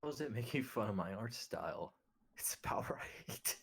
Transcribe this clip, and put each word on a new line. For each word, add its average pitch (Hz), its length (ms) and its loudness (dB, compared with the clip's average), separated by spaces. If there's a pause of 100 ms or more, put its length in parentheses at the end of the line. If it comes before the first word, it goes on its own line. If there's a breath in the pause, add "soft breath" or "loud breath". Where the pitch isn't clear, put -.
How 147 60 0
is 147 120 0
it 151 100 0
making 120 320 2
fun 113 260 2
of 104 60 4
my 92 180 2
art 113 200 -2
style? - 600 -4 (420)
It's - 280 -2
about - 260 2
right. - 720 -2